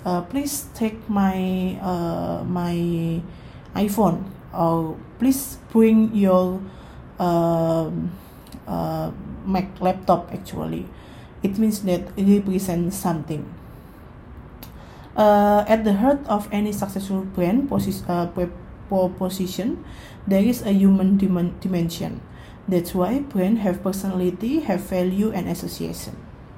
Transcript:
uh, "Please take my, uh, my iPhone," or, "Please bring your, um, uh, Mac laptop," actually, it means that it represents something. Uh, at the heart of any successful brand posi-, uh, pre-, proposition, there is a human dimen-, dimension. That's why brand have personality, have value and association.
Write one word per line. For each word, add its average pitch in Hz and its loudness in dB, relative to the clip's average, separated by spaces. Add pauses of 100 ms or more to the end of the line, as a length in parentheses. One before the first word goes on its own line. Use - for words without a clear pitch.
uh, 175 0
"Please 277 -6
take 220 -4
my, 185 0
uh, 170 -2
my 170 -2 (540)
iPhone," 202 2 (300)
or, 165 0 (220)
"Please 269 0 (160)
bring 220 6
your, 185 4 (580)
um, 165 2 (540)
uh, 160 -4 (340)
Mac 190 -2
laptop," 185 0
actually, 160 -8 (560)
it 196 -2
means 214 2
that 175 0
it 196 0
represents 185 2
something. 156 -2 (1700)
Uh, 208 6
at 220 4
the 220 4
heart 269 4
of 208 0
any 208 0
successful 196 -4
brand 190 0
posi-, 196 -2
uh, 175 0
pre-, 175 -4 (340)
proposition, 185 -2 (420)
there 190 4
is 240 2
a 202 -2
human 190 6
dimen-, 180 0
dimension. 170 -4 (460)
That's 175 0
why 190 2
brand 208 2
have 185 0
personality, 190 -2
have 190 -2
value 185 0
and 185 -4
association. 170 -6 (400)